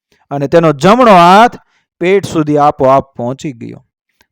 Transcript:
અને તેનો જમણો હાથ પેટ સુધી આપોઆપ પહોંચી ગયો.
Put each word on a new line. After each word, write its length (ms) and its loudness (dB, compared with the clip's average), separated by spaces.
અને 180 -8
તેનો 240 0
જમણો 400 2
હાથ 460 4
પેટ 240 -2
સુધી 340 -4
આપોઆપ 580 0
પહોંચી 360 -10
ગયો. 340 -20